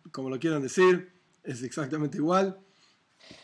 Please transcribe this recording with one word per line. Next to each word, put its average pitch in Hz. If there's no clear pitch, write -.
como 131
lo 131
quieran 156
decir, 180
es 123
exactamente 147
igual. 185